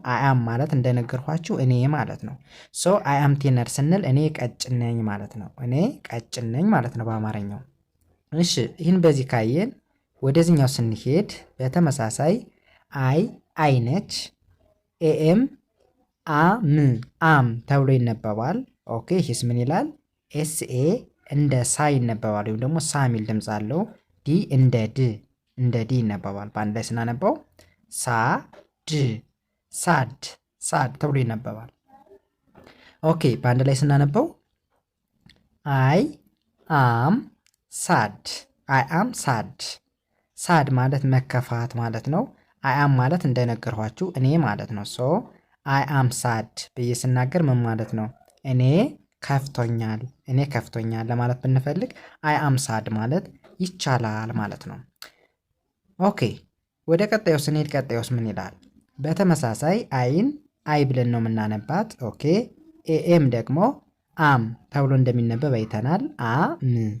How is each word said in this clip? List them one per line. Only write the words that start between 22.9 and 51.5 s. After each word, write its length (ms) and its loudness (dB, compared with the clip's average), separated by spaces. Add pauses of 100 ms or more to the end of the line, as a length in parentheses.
የሚል 220 0
ድምፅ 240 -4
አለው። 320 -4 (460)
ዲ 120 2 (120)
እንደ 260 4 (120)
ድ፣ 120 -6 (580)
እንደ 240 0
ዲ 140 -4
ይነበባል። 520 -4
በአንድ 260 -4
ላይ 100 -4
ስናነበው 500 -2 (580)
ሳ 140 -8 (800)
ድ፣ 140 -2 (720)
ሳድ፣ 480 -2 (420)
ሳድ 340 -2
ተብሎ 220 -2
ይነበባል። 520 -6 (1300)
ኦኬ፣ 200 2 (140)
በአንድ 260 2
ላይ 140 4
ስናነበው 500 4 (1400)
አይ 340 4 (720)
አም 460 4 (560)
ሳድ፣ 500 -2 (460)
አይ 220 2
አም 240 0
ሳድ። 420 -4 (840)
ሳድ 320 2
ማለት 360 2
መከፋት 720 0
ማለት 320 -6
ነው። 140 0 (400)
አይ 140 0
አም 180 4
ማለት 300 2
እንደነገርኳችሁ 880 -2
እኔ 120 0 (120)
ማለት 320 -2
ነው። 160 -8
ሶ 120 -12 (680)
አይ 220 2
አም 240 2
ሳድ 400 -4 (180)
ብዬ 240 -4
ስናገር 480 0
ምን 180 2
ማለት 320 -4
ነው? 140 -4 (380)
እኔ 180 0 (600)
ከፍቶኛል፣ 760 -4 (260)
እኔ 200 0
ከፍቶኛል 600 -6
ለማለት 340 -2
ብንፈልግ 500 0 (320)